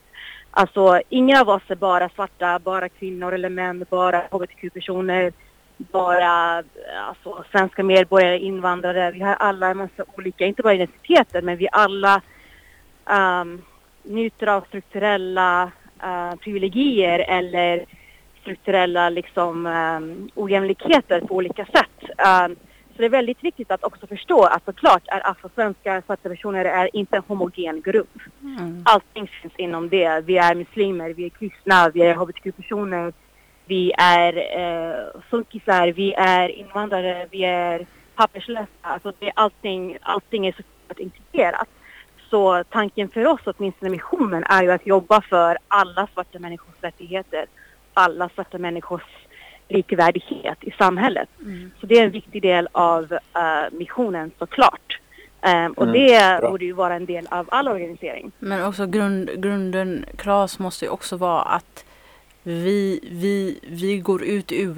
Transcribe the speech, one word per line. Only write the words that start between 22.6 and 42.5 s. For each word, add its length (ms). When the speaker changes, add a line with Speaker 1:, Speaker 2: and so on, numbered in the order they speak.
Speaker 1:
så 60
det 20
är 40
väldigt 360
viktigt 260
att 140
också 220
förstå 380
att 200
såklart 420
är 240
afrosvenskar, 760
svarta 220
personer 360
är 320
inte 200
en 100
homogen 540
grupp. 380
Speaker 2:
Mm. 420
Speaker 1:
Allting 420
finns 300
inom 320
det. 360
Vi 140
är 160
muslimer, 560
vi 140
är 60
kristna, 580
vi 120
är 140
H 120
B 60
T 100
Q-personer, 680
vi 320
är, 380
eh, 640
funkisar, 580
vi 260
är 340
invandrare, 840
vi 140
är 420
papperslösa. 520
Alltså 380
det 80
är 100
allting, 640
allting 440
är 60
såklart 460
inkluderat. 720
Så 400